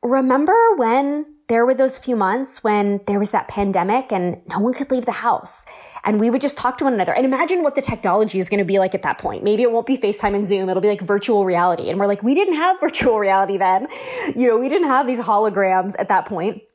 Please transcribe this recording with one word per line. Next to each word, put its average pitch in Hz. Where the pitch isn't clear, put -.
Remember 269
when 277
there 233
were 262
those 262
few 247
months 214
when 202
there 202
was 208
that -
pandemic 202
and 180
no -
one 226
could 277
leave 254
the 233
house?" -
And 214
we 226
would 247
just -
talk 247
to 302
one 262
another. 180
And 254
imagine 320
what 285
the 277
technology 208
is 180
gonna 202
be 196
like 190
at 185
that -
point. -
Maybe 214
it 240
won't 233
be 269
FaceTime 202
and 202
Zoom. 190
It'll 185
be, 208
like, 202
virtual 202
reality. 175
And 185
we're 202
like, 202
"We 254
didn't 359
have 359
<laughs> 392
virtual 226
reality 190
then." 190
You 247
know, 226
we 254
didn't 320
have 262
these 240
holograms 196
at 196
that 190
point. 202